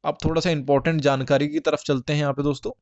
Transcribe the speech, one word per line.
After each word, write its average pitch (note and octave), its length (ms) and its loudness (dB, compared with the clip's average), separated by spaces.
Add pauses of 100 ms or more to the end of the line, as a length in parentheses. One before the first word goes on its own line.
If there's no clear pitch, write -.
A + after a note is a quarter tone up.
अब D3+ 220 -4
थोड़ा D#3+ 160 2
सा F3 80 0
इंपॉर्टेंट C#3+ 520 2
जानकारी C#3 460 2
की D3+ 140 -4
तरफ D3+ 220 -2
चलते C#3+ 300 -2
हैं D3 60 0
यहाँ C#3+ 140 0
पे C#3+ 100 -4
दोस्तों। C#3+ 280 -2 (100)